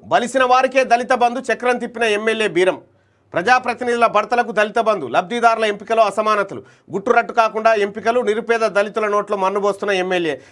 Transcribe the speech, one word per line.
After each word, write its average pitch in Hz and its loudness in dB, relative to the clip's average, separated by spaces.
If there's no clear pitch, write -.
బలిసిన 247 0
వారికే 254 2
దళిత 240 2
బంధు 240 0
చక్రం 240 -2
తిప్పిన 233 -6
ఎమ్మెల్యే 220 0
బీరం. 175 0
ప్రజాప్రతినిధుల 240 0
భర్తలకు 214 0
దళిత 214 0
బంధు, 208 0
లబ్ధిదారుల 220 0
ఎంపికలో 214 0
అసమానతలు, 202 -2
గుట్టురట్టు 226 0
కాకుండా 220 2
ఎంపికలు, 220 0
నిరుపేద 220 0
దళితుల 214 0
నోట్లో 208 -2
మన్ను 190 -2
పోస్తున్న 202 -2
ఎమ్మెల్యే. 180 -2